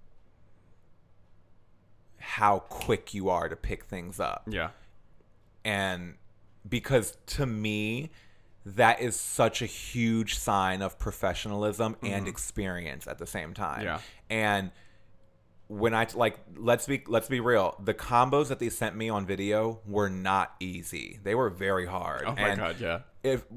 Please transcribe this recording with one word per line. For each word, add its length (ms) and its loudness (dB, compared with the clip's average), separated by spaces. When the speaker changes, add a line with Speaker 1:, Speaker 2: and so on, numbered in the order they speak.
Speaker 1:
how 400 4
quick 560 -2
you 140 -2
are 200 2
to 80 -8
pick 280 -6
things 360 -10
up. 280 -4
Speaker 2:
Yeah. 220 -2
Speaker 1:
And 500 -2
because 480 2
to 200 -2
me, 640 -2
that 360 6
is 180 0
such 440 2
a 40 -2
huge 720 0
sign 440 2
of 160 -4
professionalism 1040 -2
and 100 -2
Speaker 2:
Mm-hmm. 40 -6
Speaker 1:
experience 800 -6
at 120 -10
the 80 -10
same 280 -8
time. 300 -4
Speaker 2:
Yeah. 160 -4
Speaker 1:
And 440 2
when 260 2
I, 200 4
like, 240 2
let's 300 2
be, 200 -2
let's 220 2
be 120 0
real. 420 4
The 120 0
combos 540 4
that 100 -4
they 120 -2
sent 260 -4
me 120 -4
on 180 0
video 600 0
were 220 2
not 520 0
easy. 640 -8
They 120 0
were 160 2
very 360 0
hard. 400 -4
Speaker 2:
Oh 80 -4
my 160 0
Speaker 1:
And 100 0
Speaker 2:
God, 200 -4
yeah. 200 -2
Speaker 1:
if, 220 0